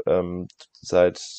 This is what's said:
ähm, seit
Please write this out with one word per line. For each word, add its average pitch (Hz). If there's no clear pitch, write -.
ähm, 90
seit 90